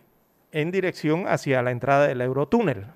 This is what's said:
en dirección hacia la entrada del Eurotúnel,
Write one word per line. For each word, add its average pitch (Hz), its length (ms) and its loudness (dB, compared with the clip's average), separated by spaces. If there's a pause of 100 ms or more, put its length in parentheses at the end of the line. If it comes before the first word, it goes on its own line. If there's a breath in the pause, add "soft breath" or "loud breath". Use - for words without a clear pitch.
(520)
en 156 180 -2
dirección 180 560 -2
hacia 135 360 0
la 123 100 -2
entrada 139 340 2
del 131 140 -2
Eurotúnel, 131 760 0